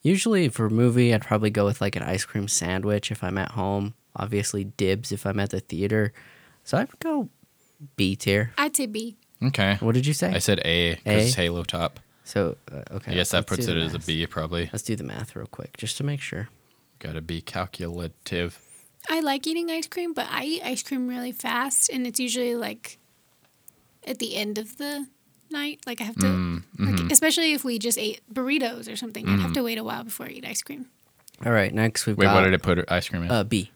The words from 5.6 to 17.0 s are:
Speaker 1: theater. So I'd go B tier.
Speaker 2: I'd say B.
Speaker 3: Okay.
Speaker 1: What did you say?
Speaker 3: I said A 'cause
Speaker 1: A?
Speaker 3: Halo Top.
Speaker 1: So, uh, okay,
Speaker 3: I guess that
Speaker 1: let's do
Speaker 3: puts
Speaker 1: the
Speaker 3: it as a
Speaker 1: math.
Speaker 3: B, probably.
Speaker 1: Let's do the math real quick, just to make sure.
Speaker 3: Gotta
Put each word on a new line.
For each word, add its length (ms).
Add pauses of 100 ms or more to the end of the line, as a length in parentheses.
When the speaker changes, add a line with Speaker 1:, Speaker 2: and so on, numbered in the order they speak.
Speaker 1:
theater. 500 (540)
So 120
I'd 120 (100)
go 300 (680)
B 220
tier. 400
Speaker 2:
I'd 180
say 100
B. 300 (260)
Speaker 3:
Okay. 380
Speaker 1:
What 160
did 100
you 80
say? 200
Speaker 3:
I 60
said 260
A 300
'cause 420
Speaker 1:
A? 40
Speaker 3:
Halo 220
Top. 380 (240)
Speaker 1:
So, 320 (120)
uh, 120 (140)
okay, 180
Speaker 3:
I 20
guess 160
that 60
Speaker 1:
let's 120
do 60
Speaker 3:
puts 120
Speaker 1:
the 100
Speaker 3:
it 60
as 100
a 60
Speaker 1:
math. 80
Speaker 3:
B, 200
probably. 460
Speaker 1:
Let's 100
do 140
the 80
math 320
real 100
quick, 300
just 200
to 60
make 160
sure. 300 (500)
Speaker 3:
Gotta 220